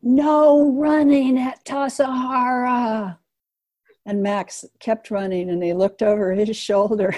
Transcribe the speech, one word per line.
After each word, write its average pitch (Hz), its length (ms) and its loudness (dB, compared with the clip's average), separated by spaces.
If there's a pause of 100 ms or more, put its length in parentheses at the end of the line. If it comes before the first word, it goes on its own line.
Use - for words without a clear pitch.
No 294 720 4
running 285 640 2
at 254 280 -4
Tassajara. 247 1500 -2 (880)
And 202 160 -4
Max 196 440 -4 (140)
kept 220 300 -4
running, 190 400 -4
and 175 140 -2
he 170 100 -2
looked 190 300 -2
over 208 300 0
his 208 220 -2
shoulder. 202 640 0